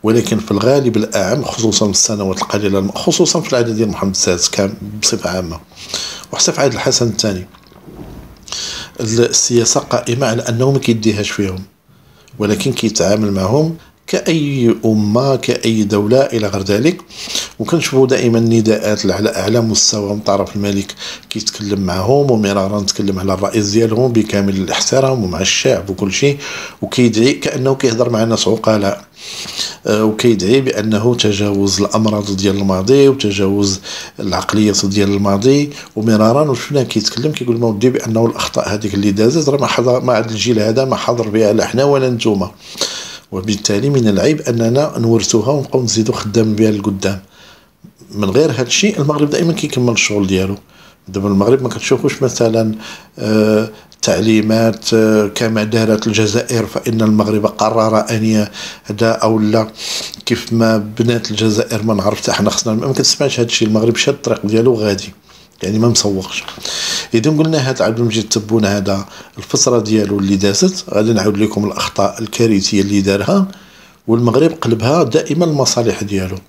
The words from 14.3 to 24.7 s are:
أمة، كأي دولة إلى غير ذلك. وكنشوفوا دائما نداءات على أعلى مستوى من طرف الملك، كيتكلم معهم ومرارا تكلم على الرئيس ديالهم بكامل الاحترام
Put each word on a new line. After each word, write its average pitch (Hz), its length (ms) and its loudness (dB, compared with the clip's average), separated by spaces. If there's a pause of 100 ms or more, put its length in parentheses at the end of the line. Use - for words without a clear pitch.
أمة، 110 520 2
كأي 113 460 0
دولة 104 380 2
إلى 117 260 0
غير 98 160 -4
ذلك. 117 380 0 (580)
وكنشوفوا 135 480 2
دائما 117 340 4
نداءات 107 680 2
على 98 300 0
أعلى 104 240 0
مستوى 104 540 0
من 107 60 -6
طرف 98 360 -2
الملك، 101 380 -2 (360)
كيتكلم 104 500 -4
معهم 101 500 2
ومرارا 101 500 2
تكلم 98 380 -2
على 95 160 -2
الرئيس 101 340 -2
ديالهم 113 440 2
بكامل 101 440 0
الاحترام 131 680 0